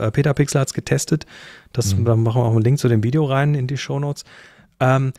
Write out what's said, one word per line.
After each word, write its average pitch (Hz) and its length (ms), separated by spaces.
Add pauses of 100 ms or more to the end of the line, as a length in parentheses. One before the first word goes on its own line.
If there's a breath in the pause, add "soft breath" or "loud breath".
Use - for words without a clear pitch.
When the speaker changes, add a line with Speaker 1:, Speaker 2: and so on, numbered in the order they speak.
Speaker 1:
äh, 107 100
Petapixel 143 500
hat's - 140
getestet. - 520 (460 loud breath)
Das, 98 220
Speaker 2:
Mhm. 98 100
Speaker 1:
da 113 120
machen 113 260
wir 117 40
auch 113 60
einen 113 100
Link 131 160
zu 131 100
dem 113 160
Video 147 220
rein 139 280
in 131 140
die 139 80
Shownotes. 143 480 (560 loud breath)
Ähm, 131 380